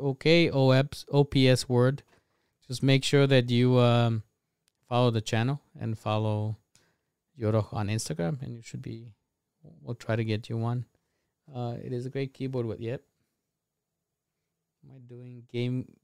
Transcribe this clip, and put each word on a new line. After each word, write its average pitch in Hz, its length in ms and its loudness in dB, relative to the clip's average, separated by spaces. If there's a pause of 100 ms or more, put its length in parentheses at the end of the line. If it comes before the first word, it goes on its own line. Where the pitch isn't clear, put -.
Okay, 151 500 2
O 135 760 2
P 131 240 4
S 127 200 2
word. 127 340 2 (640)
Just 127 160 -8
make 135 220 4
sure 139 220 4
that 127 240 4
you, 123 280 4
um, 120 440 2 (640)
follow 123 220 2
the 113 100 -2
channel 120 400 -2 (180)
and 110 200 -8
follow 107 580 -2 (840)
Yoroch 107 360 -2
on 104 140 -4
Instagram, 156 540 -6
and 120 120 -10
you 117 80 -18
should 123 200 -14
be, 117 320 -16 (680)
we'll 127 140 -12
try 110 220 -6
to 113 80 -2
get 110 260 -4
you 117 80 -6
one. 117 260 -4 (680)
Uh, 120 280 -8
it 127 120 -12
is 123 100 -8
a 131 60 -12
great 135 240 -8
keyboard 131 320 -6
with, 107 140 -8
yep. 117 200 -8 (1800)
Am 135 120 -20
I - 20 -20
doing 123 520 -20
game, 123 360 -2 (180)